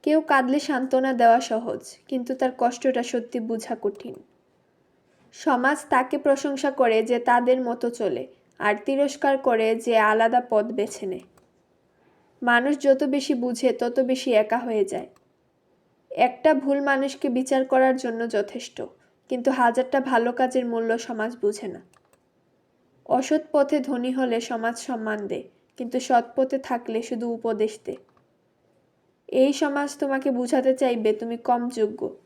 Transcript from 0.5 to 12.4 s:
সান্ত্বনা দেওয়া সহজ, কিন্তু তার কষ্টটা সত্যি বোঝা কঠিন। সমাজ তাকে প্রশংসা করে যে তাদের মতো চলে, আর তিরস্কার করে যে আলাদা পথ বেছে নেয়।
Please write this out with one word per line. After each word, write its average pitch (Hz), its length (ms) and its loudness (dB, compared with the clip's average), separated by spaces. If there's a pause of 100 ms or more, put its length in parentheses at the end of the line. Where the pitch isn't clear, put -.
সান্ত্বনা 262 520 0
দেওয়া 233 280 6
সহজ, 233 420 -4 (240)
কিন্তু 254 280 -4
তার 262 240 0
কষ্টটা 247 440 0
সত্যি 240 380 -4
বোঝা 226 420 -6
কঠিন। 202 320 -6 (1200)
সমাজ 269 460 0 (100)
তাকে 262 300 2
প্রশংসা 277 520 0
করে 233 320 2
যে 240 160 0
তাদের 240 420 4
মতো 233 300 -4
চলে, 196 340 -4 (340)
আর 208 160 0 (100)
তিরস্কার 277 540 0
করে 226 360 2
যে 226 240 0
আলাদা 226 420 4
পথ 220 320 0
বেছে - 340 -6
নেয়। - 200 -8 (1160)